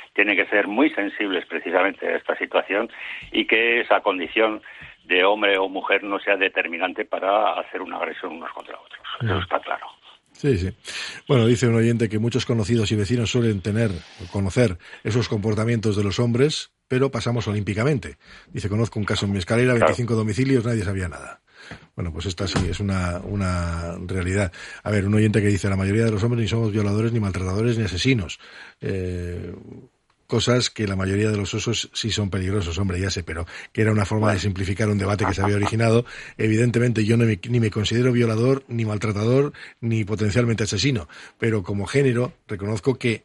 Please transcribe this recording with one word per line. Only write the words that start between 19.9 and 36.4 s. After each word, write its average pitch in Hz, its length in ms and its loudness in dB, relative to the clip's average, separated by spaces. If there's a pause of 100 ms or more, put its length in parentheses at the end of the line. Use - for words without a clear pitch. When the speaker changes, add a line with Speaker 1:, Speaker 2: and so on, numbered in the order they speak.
Speaker 2:
domicilios, 113 500 2
nadie 117 180 0
sabía 95 240 -4
nada". - 320 -14 (560)
Bueno, 87 160 -4
pues 85 140 -8
esta 95 220 -4
sí 90 200 0
es 92 120 -4
una, 92 400 -2
una 87 760 -2 (120)
realidad. 92 440 -2 (320)
A 104 60 -4
ver, 101 160 2
un 101 80 2
oyente 107 260 6
que 101 80 4
dice, 101 220 2
"La 98 80 0
mayoría 98 260 2
de 113 80 2
los 104 120 0
hombres 120 180 0
ni 107 60 0
somos 113 240 0
violadores, 107 420 0
ni 117 60 2
maltratadores, 98 580 0
ni 110 80 0
asesinos". 95 540 0 (420)
Eh, 90 720 -6 (800)
cosas 120 380 2
que 107 160 -2
la 98 80 -2
mayoría 98 340 2
de 107 80 0
los 98 160 -4
osos 113 400 -4
sí - 160 -4
son 101 220 -2
peligrosos, 92 480 -2
hombre, 92 200 -2
ya 98 120 -2
sé, 95 120 -4
pero 85 220 -8 (260)
que 113 120 0
era 107 80 4
una 104 120 4
forma 107 260 2
de - 80 4
Speaker 1:
Bueno. 82 40 -2
Speaker 2:
simplificar 98 480 -2
un 104 80 2
debate 98 300 0
que 98 80 2
se 104 80 -2
había 101 140 2
originado. 113 480 2 (340)
Evidentemente, 113 640 2